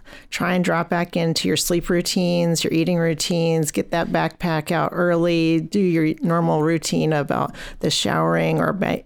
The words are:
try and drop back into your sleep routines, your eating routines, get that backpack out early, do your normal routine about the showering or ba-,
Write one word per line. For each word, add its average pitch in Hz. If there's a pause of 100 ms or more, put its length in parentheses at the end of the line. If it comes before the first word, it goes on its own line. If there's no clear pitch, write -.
(300)
try 175
and 180
drop 170
back 175
into 165
your 156
sleep 170
routines, 175
your -
eating 165
routines, 165
get -
that 170
backpack 165
out 160
early, 170
do 160
your 165
normal 165
routine 160
about 143 (240)
the 151
showering 165
or 160
ba-, -